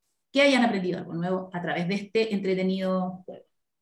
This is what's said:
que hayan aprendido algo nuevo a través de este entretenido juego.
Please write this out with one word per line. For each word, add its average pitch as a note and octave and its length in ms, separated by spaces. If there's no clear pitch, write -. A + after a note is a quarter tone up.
que C4+ 100
hayan C4 240
aprendido F#3 340
algo - 140
nuevo F#3 400
a F3 80
través E3+ 260
de G3+ 80
este A3 380
entretenido F#3 920
juego. - 200